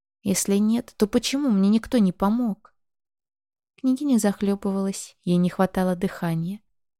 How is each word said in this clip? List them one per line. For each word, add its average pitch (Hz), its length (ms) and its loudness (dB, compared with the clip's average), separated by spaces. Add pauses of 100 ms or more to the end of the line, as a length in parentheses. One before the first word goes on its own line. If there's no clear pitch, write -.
(220)
Если 196 340 0
нет, 220 400 0
то 214 100 2
почему 262 440 0
мне 196 180 4
никто 220 300 2
не 185 140 4
помог?" 214 640 -2 (1000)
Княгиня 262 420 0
захлебывалась, 196 1040 -4
ей 175 120 2
не 180 140 2
хватало 185 440 0
дыхания. 175 680 -6 (380)